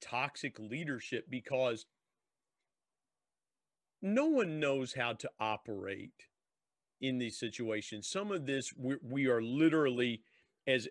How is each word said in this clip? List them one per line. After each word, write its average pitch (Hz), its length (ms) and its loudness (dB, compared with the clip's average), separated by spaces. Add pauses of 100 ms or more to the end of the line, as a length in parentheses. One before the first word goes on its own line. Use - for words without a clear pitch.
toxic 127 560 -4
leadership, 120 720 -6
because 127 560 -2 (2250)
no 226 240 2
one 202 340 2
knows 139 340 0
how 120 200 0
to - 240 -6
operate 101 880 -4 (760)
in 131 180 0
these 120 200 -4
situations. 110 680 -4
Some 202 240 -2
of 160 140 -2
this, 135 300 -2
we, 131 260 -2
we 135 260 0
are 117 140 6
literally, 127 800 4 (440)
as, 127 240 2